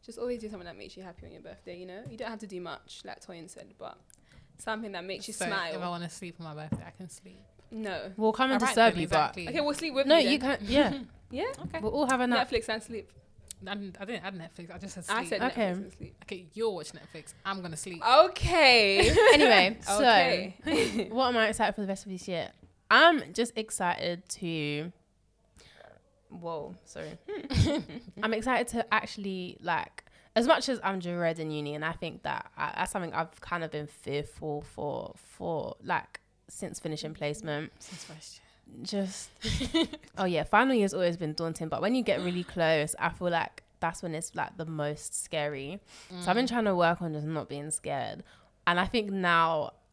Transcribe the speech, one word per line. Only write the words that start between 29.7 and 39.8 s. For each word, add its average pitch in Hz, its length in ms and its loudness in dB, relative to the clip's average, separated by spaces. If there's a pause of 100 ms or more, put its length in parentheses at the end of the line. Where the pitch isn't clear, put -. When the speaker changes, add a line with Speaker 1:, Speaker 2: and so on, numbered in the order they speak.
Speaker 3:
as 233 120 2
much 294 220 4
as 240 140 -2
I'm 190 160 -2
dreading 170 520 -2
uni, 147 240 -6
and 151 80 -8
I 165 100 -2
think - 300 -10
that - 340 -6
I, 147 200 -4
that's - 140 -4
something 175 220 -6
I've 165 280 -6
kind 175 220 -6
of 156 80 -8
been 151 160 -6
fearful 147 760 -8
for, - 560 -8
for, - 640 -8
like, - 360 -6 (280)
since - 320 -12
finishing 156 340 -8
placement. 151 640 -6
Speaker 2:
Since - 260 -16
first - 300 -18
year. - 80 -20 (400)
Speaker 3:
Just, 196 460 -6 (440)
Speaker 2:
<laughs> - 460 -2